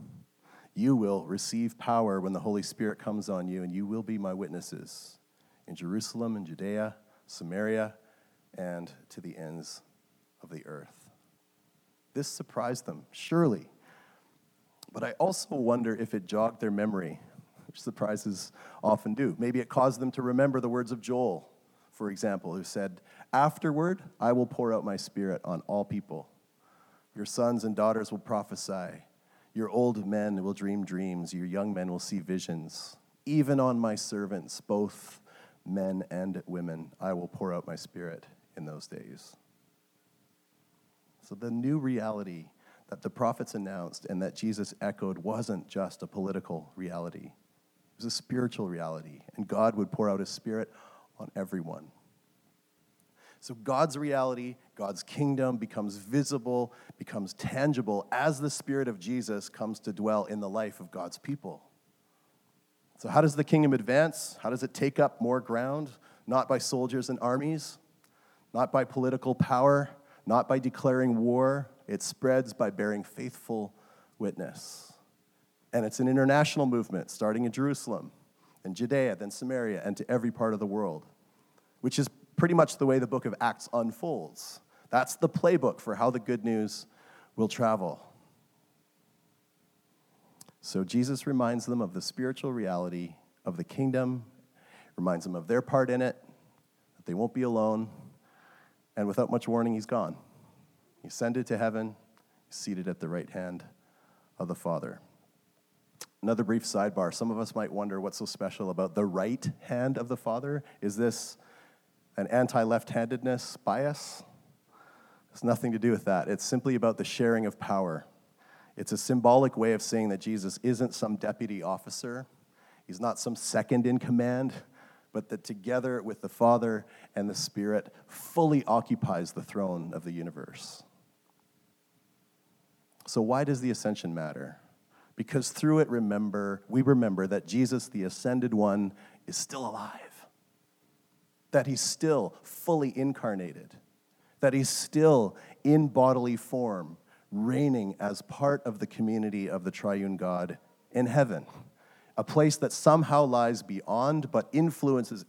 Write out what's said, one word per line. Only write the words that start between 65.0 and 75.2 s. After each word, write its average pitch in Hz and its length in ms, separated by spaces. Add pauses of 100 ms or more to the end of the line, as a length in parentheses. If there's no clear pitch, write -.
more 123 220
ground? 131 560 (280)
Not 127 220
by 131 100
soldiers 127 520
and 123 120
armies, 139 580 (720)
not 123 180
by 135 140
political 131 500
power, 139 540 (360)
not 117 220
by 135 100
declaring 127 600
war. 127 520 (160)
It 101 160
spreads 131 520
by 113 160
bearing 101 340
faithful 117 680 (440)
witness. - 760 (800)